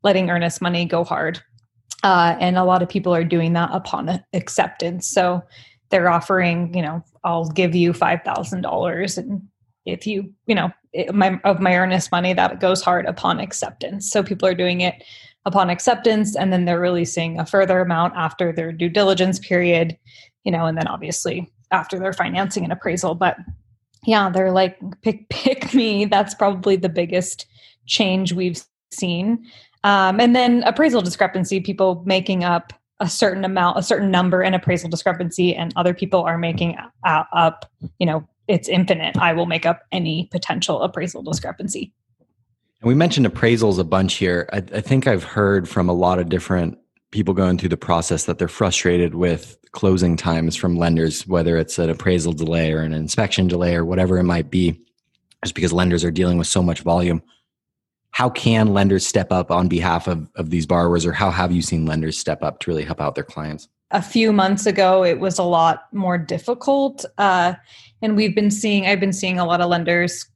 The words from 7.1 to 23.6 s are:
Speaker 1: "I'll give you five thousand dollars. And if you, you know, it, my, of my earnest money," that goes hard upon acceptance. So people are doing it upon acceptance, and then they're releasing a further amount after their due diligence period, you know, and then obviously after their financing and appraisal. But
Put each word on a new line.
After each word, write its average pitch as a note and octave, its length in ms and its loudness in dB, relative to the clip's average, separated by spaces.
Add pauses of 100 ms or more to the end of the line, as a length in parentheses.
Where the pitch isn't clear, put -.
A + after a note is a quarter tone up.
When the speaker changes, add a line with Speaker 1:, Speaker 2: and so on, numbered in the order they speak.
Speaker 1:
"I'll E3+ 260 -2
give E3+ 260 0
you F3 180 4
five E3+ 320 0
thousand - 380 -6
dollars. F3 560 -4
And G3 280 -8 (380)
if F#3 220 -8
you, G3 260 -6 (140)
you A3+ 80 2
know, F3+ 180 -2 (200)
it, F#3 220 -6
my, F#3+ 300 2
of F#3+ 160 2
my F3+ 160 4
earnest F#3 340 0
money," F3+ 220 0
that F#3 260 0
goes F#3 240 0
hard F3+ 240 2
upon F3+ 320 -2
acceptance. - 720 -8
So G#3 140 0
people F#3+ 240 0
are F3+ 60 2
doing F3+ 260 0
it F3+ 240 -2 (400)
upon F#3 260 2
acceptance, G#3+ 640 0
and F#3+ 180 0
then F3+ 120 2
they're F3 160 2
releasing E3+ 580 -2
a E3 80 -4
further F#3 340 2
amount F3 360 0
after E3+ 360 -4
their E3 200 -6
due E3+ 160 -2
diligence F#3 500 2
period, E3+ 580 0 (460)
you G3+ 80 -4
know, E3 160 0
and D#3+ 100 -2
then E3 120 -4
obviously E3 640 -8 (200)
after F#3 260 -2
their F#3+ 140 -4
financing F#3 500 -4
and E3+ 100 -4
appraisal. F3 420 -4
But F3 220 0 (680)